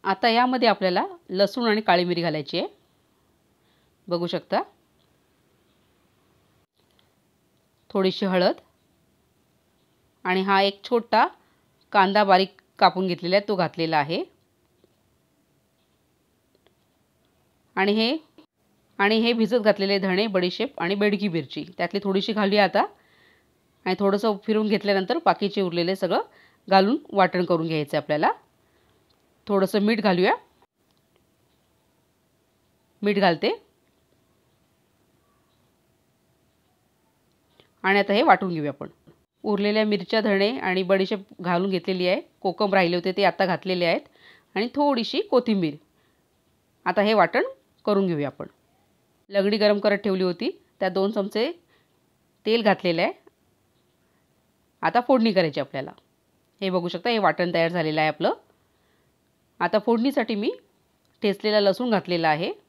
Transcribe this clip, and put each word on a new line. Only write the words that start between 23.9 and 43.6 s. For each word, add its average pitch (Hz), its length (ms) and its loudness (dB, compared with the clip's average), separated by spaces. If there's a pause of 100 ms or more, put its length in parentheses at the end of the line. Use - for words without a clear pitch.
थोडंसं 202 340 0 (100)
फिरून 214 240 0
घेतल्यानंतर 196 580 0
बाकीचे 196 360 0
उरलेले 175 340 -2
सगळं 196 260 -2 (480)
घालून 196 280 4 (140)
वाटण 180 340 2
करून 165 220 -2
घ्यायचं 151 300 -4
आहे 143 60 -2
आपल्याला. 202 280 0 (1160)
थोडंसं 196 320 0
मीठ 208 200 2
घालूया, 196 360 2 (2750)
मीठ 202 160 0
घालते 202 480 0 (4000)
आणि 196 160 4
आता 196 140 0
हे 220 80 2
वाटून 190 320 4
घेऊया 147 180 -4
आपण. - 160 -12 (560)
उरलेल्या 208 420 0
मिरच्या, 208 360 -2
धणे 208 360 2
आणि 185 260 -2
बडीशेप 190 360 0 (200)
घालून 180 300 0
घेतलेली 180 380 -2
आहे, 220 140 0 (200)
कोकम 196 320 -2
राहिले 180 220 4
होते 180 160 -2
ते 196 120 -2
आता 185 220 2
घातलेले 180 400 -2